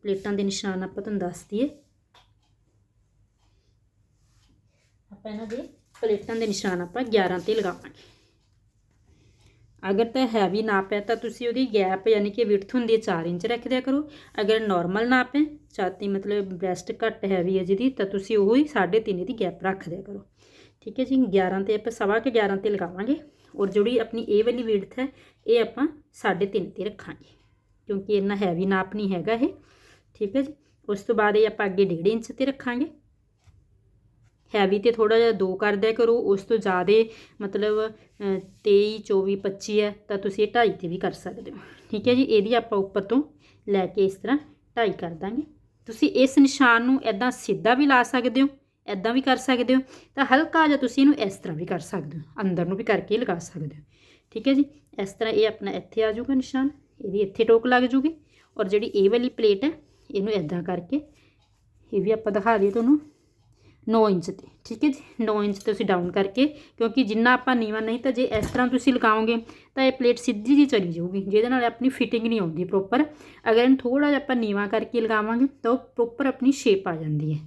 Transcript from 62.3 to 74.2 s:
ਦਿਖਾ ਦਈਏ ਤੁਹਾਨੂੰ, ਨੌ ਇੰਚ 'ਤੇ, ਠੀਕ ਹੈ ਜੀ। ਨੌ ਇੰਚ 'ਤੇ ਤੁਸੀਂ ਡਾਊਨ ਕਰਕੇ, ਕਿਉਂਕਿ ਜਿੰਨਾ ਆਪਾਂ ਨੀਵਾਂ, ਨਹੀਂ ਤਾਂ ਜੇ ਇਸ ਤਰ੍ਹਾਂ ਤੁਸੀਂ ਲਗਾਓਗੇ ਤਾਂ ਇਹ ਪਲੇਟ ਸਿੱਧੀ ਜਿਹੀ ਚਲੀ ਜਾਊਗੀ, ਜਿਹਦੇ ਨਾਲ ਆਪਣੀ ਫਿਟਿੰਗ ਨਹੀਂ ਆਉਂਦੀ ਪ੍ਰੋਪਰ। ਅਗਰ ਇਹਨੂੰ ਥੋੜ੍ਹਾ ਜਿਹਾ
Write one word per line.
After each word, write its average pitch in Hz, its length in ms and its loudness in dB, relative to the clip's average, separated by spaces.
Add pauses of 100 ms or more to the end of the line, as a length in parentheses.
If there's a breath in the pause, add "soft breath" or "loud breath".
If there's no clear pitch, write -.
ਦਿਖਾ 208 260 2
ਦਈਏ 196 120 4
ਤੁਹਾਨੂੰ, 233 280 4 (880 soft breath)
ਨੌ 220 220 4
ਇੰਚ 185 220 0
'ਤੇ, - 160 -14 (180)
ਠੀਕ 233 200 -6
ਹੈ 302 40 6
ਜੀ। - 360 -6
ਨੌ 208 180 0
ਇੰਚ 202 160 -2
'ਤੇ - 60 -18
ਤੁਸੀਂ 208 220 -2
ਡਾਊਨ 180 260 0
ਕਰਕੇ, 202 340 0 (300 loud breath)
ਕਿਉਂਕਿ 226 280 0
ਜਿੰਨਾ 226 280 2
ਆਪਾਂ 254 240 2
ਨੀਵਾਂ, 214 260 -2
ਨਹੀਂ 226 160 -4
ਤਾਂ 262 140 -2
ਜੇ 247 200 0
ਇਸ 214 140 -2
ਤਰ੍ਹਾਂ 247 220 0
ਤੁਸੀਂ 247 260 0
ਲਗਾਓਗੇ 220 420 2 (400 loud breath)
ਤਾਂ 262 80 2
ਇਹ 262 80 4
ਪਲੇਟ 247 260 2
ਸਿੱਧੀ 226 360 0
ਜਿਹੀ 285 120 8
ਚਲੀ 196 260 0
ਜਾਊਗੀ, 180 300 -4
ਜਿਹਦੇ 208 260 2
ਨਾਲ 247 160 2
ਆਪਣੀ 233 260 0
ਫਿਟਿੰਗ 226 360 -2
ਨਹੀਂ 226 140 0
ਆਉਂਦੀ 175 240 -2
ਪ੍ਰੋਪਰ। 196 400 0 (400 loud breath)
ਅਗਰ 226 180 4
ਇਹਨੂੰ 262 160 6
ਥੋੜ੍ਹਾ 269 300 0
ਜਿਹਾ 285 120 2